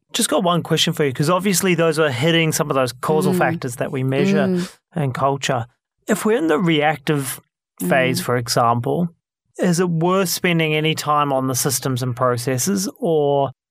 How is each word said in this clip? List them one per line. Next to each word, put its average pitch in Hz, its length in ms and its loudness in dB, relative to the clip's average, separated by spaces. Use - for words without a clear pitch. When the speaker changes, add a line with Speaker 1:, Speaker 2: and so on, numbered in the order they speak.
Speaker 1:
Just - 160 -2
got 294 160 0
one 170 180 2
question 160 300 0
for 156 120 0
you, 135 80 0
'cause 147 180 -2
obviously 185 440 2
those 165 240 2
are 156 120 2
hitting 160 420 2
some - 180 -2
of 135 40 0
those 127 180 2
causal - 400 0
Speaker 2:
Mm. 180 60 0
Speaker 1:
factors 139 380 -2
that - 160 -4
we 131 100 -2
measure 143 440 2
Speaker 2:
Mm. 180 300 -4
Speaker 1:
in 139 160 -2
culture. 139 540 -2
If - 160 0
we're 214 140 2
in 320 100 0
the 302 100 2
reactive 151 840 0
phase, 127 320 2
Speaker 2:
Mm. - 40 -8
Speaker 1:
for 123 120 0
example, 123 720 0
is 180 220 2
it 185 80 2
worth 175 400 0
spending 165 460 0
any 156 200 0
time 147 380 0
on 131 140 0
the 131 80 -2
systems 127 480 -2
and 127 120 -4
processes, 127 720 -2
or, 143 520 0